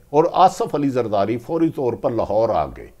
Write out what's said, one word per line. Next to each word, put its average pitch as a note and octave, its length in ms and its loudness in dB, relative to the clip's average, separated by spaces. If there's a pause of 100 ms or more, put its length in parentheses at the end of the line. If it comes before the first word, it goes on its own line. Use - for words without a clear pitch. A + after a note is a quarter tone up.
(140)
और D#3 220 2
आसफ F3+ 400 2
अली D3 140 0
जरदारी A2 480 0
फौरी E3 320 -2
तौर B2+ 260 -2
पर C#3 160 -2
लाहौर A2 400 0
आ D#2+ 140 2
गए A#1 340 -14